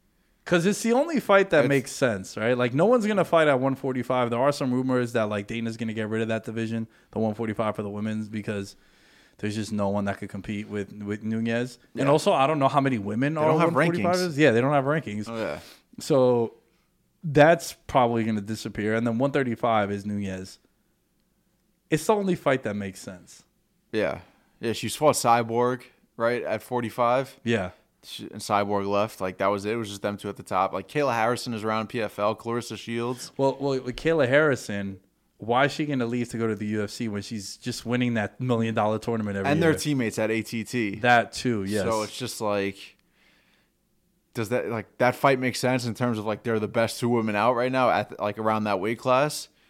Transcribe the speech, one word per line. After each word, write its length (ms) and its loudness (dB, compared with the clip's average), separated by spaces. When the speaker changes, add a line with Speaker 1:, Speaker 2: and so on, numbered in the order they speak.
Speaker 1:
'Cause 200 2
it's 180 0
the 100 2
only 260 2
fight 320 4
that 140 6
Speaker 2:
It's 40 4
Speaker 1:
makes 220 2
sense, 460 -2
right? 200 2
Like, 160 0
no 140 4
one's 200 4
gonna 180 2
fight 240 4
at 120 6
one 140 0
forty-five. 560 -2
There 80 0
are 140 4
some 200 -2
rumors 400 0
that, 120 2
like, 240 -4
Dana's 280 -6
gonna 160 -4
get 160 -4
rid 140 -2
of 60 -4
that 160 -4
division, 420 -4
the 80 -6
one 160 0
forty-five 400 -2
for 80 -6
the 80 -8
women's, 380 -6
because 480 -8
there's 180 -4
just 160 -4
no 160 0
one 180 0
that 120 -4
could 100 -10
compete 400 -8
with, 240 -6
with 220 -6
Nunes. 540 -2
And 120 -2
Speaker 2:
Yeah. 40 2
Speaker 1:
also, 220 4
I 140 4
don't 140 0
know 80 4
how 120 0
many 180 2
women 360 -2
Speaker 2:
They 60 -2
Speaker 1:
are 100 4
Speaker 2:
don't 100 4
have 140 2
Speaker 1:
one 120 4
forty-five 300 0
Speaker 2:
rankings. 100 0
Speaker 1:
is. 120 -4
Yeah, 140 8
they 80 4
don't 120 2
have 120 2
rankings. 440 -2
Speaker 2:
Oh, 80 -8
yeah. 220 -4
Speaker 1:
So 560 4
that's 480 6
probably 340 4
gonna 180 -2
disappear. 540 -4
And 100 0
then 140 0
one 140 0
thirty-five 580 0
is 160 -6
Nunes. 540 -6
It's 160 0
the 80 4
only 220 0
fight 280 0
that 120 -4
makes 240 -8
sense. 420 -18
Speaker 2:
Yeah. 280 0
Yeah, 140 -2
she's 220 -6
fought 200 4
Cyborg, 640 2
right, 280 0
at 180 -4
forty-five. 800 0
Speaker 1:
Yeah. 280 0
Speaker 2:
She, 280 -16
and 100 -14
Cyborg 460 0
left. 340 0
Like, 180 -6
that 100 2
was 160 0
it. 80 -2
It 40 -4
was 120 -6
just 140 -12
them 140 -4
two 120 -10
at 80 -8
the 80 -16
top. 280 0
Like, 140 -6
Kayla 260 0
Harrison 420 0
is 100 -6
around 240 -2
P 120 -4
F 200 -6
L. 160 0
Clarissa 400 -6
Shields. 600 -6
Speaker 1:
Well, 220 0
well, 220 -4
with 160 -8
Kayla 320 2
Harrison, 720 0
why 260 2
is 80 0
she 140 -4
gonna 200 -2
leave 240 -4
to 80 -6
go 80 0
to 80 0
the 120 -6
U 180 -2
F 60 -6
C 180 -6
when 140 -6
she's 340 -10
just 280 -8
winning 300 0
that 260 -4
million 360 0
dollar 240 2
tournament 360 -4
every 140 -2
Speaker 2:
And 100 2
Speaker 1:
year? 120 4
Speaker 2:
their 60 0
teammates 420 -2
at 100 0
A 120 0
T 200 -6
T. 380 -4
Speaker 1:
That 320 4
too, 320 -2
yes. 200 0
Speaker 2:
So 180 0
it's 140 -8
just 240 -8
like, 560 -4
does 160 -4
that, 180 0
like, 300 -8
that 180 4
fight 220 4
make 180 -2
sense 300 0
in 80 -4
terms 240 0
of, 80 -6
like, 160 -4
they're 180 0
the 80 -2
best 320 0
two 80 0
women 260 2
out 200 4
right 180 0
now 180 4
at, 300 0
like, 180 -4
around 260 0
that 160 0
weight 180 -2
class? 500 0